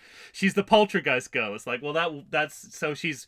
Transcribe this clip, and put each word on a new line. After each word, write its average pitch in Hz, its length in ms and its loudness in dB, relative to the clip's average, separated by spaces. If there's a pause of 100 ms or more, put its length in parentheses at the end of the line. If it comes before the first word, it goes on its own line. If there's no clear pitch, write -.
(320)
she's 190 220 0
the 202 100 2
Poltergeist 180 680 4
girl. 107 220 -2
It's - 120 -12
like, 123 140 -4
well, 147 140 -6
that, 160 360 -2
that's, 151 460 -4
so 151 160 -2
she's 143 360 -6